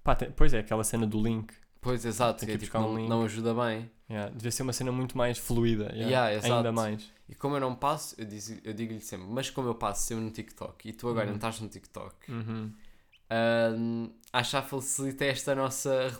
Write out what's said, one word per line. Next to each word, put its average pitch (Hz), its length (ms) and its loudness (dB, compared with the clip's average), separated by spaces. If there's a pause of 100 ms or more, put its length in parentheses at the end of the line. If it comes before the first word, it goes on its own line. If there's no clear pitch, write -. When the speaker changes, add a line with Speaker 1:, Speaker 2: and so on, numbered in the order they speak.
Speaker 1:
pá, 131 120 4
tem, 131 180 0
pois - 200 12
é, 113 80 6
aquela 110 240 0
cena 113 220 2
do 107 160 0
link. 110 320 -2 (260)
Speaker 2:
Pois, 123 240 0
exato, 113 360 2
Speaker 1:
Tem 110 80 -6
Speaker 2:
que 107 60 -2
é 104 40 -2
Speaker 1:
que 107 60 -8
ir - 20 -8
Speaker 2:
tipo, - 120 -2
Speaker 1:
buscar 110 80 2
um 110 60 0
Speaker 2:
não, 113 60 -2
Speaker 1:
link. 113 100 -4
Speaker 2:
não 117 160 2
ajuda 113 300 0
bem. 117 360 -2 (200)
Speaker 1:
Yeah, 104 240 -6
devia 117 160 -4
ser - 140 -2
uma 127 80 -2
cena 127 200 -2
muito 127 240 -4
mais 120 220 0
fluida, 117 460 2 (100)
yeah, 113 140 -4
Speaker 2:
Yeah, 127 200 4 (180)
Speaker 1:
ainda 117 220 4
Speaker 2:
exato. 113 40 0
Speaker 1:
mais. 107 380 -2 (180)
Speaker 2:
E - 60 -16
como 143 220 -2
eu 139 40 0
não 127 140 -2
passo, 147 440 -2
eu 113 80 -8
diz-, 104 380 -12
eu 110 100 -8
digo-lhe 110 260 -6
sempre, 92 280 -12
"Mas 131 220 -4
como 127 180 -4
eu 113 60 0
passo 104 320 -2
sempre 113 180 -4
no 110 60 -6
TikTok - 580 -12
e 110 40 -10
tu 120 160 -6
agora 113 180 0
não 104 60 -4
Speaker 1:
Uhum. 104 40 -4
Speaker 2:
estás 110 240 -4
no 107 80 -8
TikTok", - 640 -16
Speaker 1:
Uhum. 110 420 -8 (580)
Speaker 2:
ahm, 117 800 2 (220)
acho 123 180 0
que 143 60 0
já 135 60 0
facilita 135 640 -4
esta 135 300 0
nossa 131 540 0 (120)